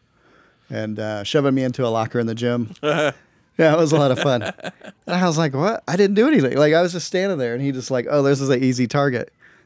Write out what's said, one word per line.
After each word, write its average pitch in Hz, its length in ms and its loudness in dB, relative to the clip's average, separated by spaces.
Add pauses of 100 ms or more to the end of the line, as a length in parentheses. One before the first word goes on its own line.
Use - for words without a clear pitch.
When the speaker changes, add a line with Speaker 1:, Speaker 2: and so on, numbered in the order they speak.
(720)
Speaker 1:
and, 107 280 -8
uh, 107 260 -6
shoving 139 300 0
me 135 80 0
into 127 240 -4
a - 20 0
locker 113 320 -2
in 117 60 -2
the 113 80 -4
gym. 120 480 -4
Speaker 2:
<laughs> 147 320 0 (460)
Speaker 1:
Yeah, 156 140 6
it - 20 4
was 165 140 2
a 156 80 2
lot 139 140 4
of 131 80 -2
fun. 131 240 0
And - 280 -10 (360)
I 180 180 0
was 160 100 0
like, 156 160 0
"What? 175 360 -2
I 156 80 -2
didn't 196 180 4
do 220 140 4
anything." 139 280 2
Like, 147 180 4
I 165 60 6
was 175 120 0
just 170 160 -8
standing 190 300 -2
there, 120 160 -4
and 127 60 -6
he 139 120 -4
just 127 180 -8
like, 123 180 -2
"Oh, 143 140 2
this 139 180 2
is 135 100 0
an 127 120 2
easy 127 240 0
target." 143 460 -2 (340)